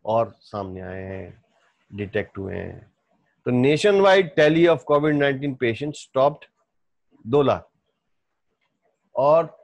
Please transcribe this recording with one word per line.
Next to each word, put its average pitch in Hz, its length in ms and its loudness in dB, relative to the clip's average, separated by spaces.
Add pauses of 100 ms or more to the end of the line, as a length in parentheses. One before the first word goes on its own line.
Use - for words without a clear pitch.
और 113 360 0
सामने 95 400 -10
आए 92 220 -12
हैं, 95 400 -14 (480)
detect 101 480 -8
हुए 95 180 -8
हैं। 90 240 -12 (640)
तो 123 40 -4
nationwide 190 880 4
tally 160 360 4
of 156 160 -6
covid 147 320 2
nineteen 139 400 -4
patients 135 440 -4 (100)
topped 143 320 0 (760)
दो 135 180 2
लाख। 107 260 -2 (1500)
और 151 320 2 (180)